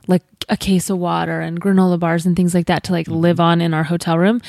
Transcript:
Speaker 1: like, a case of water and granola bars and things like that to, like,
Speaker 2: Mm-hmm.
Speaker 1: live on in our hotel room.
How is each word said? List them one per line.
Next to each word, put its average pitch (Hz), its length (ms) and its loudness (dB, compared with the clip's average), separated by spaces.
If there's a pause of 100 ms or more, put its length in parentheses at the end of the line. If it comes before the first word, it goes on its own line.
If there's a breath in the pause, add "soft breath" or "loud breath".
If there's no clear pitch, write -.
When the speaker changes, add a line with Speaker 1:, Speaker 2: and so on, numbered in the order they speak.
Speaker 1:
like, 185 140 2 (260)
a 214 80 -2
case 190 340 -2
of 190 80 -4
water 165 420 -4
and 165 200 -8
granola 185 400 2
bars 170 260 0
and 180 100 2
things 175 180 2
like 175 120 0
that 165 180 0
to, 185 80 -4
like, 165 140 -2
Speaker 2:
Mm-hmm. 165 140 -4
Speaker 1:
live 170 200 2
on 170 200 4
in 165 120 0
our 156 120 0
hotel 170 340 -2
room. 220 300 2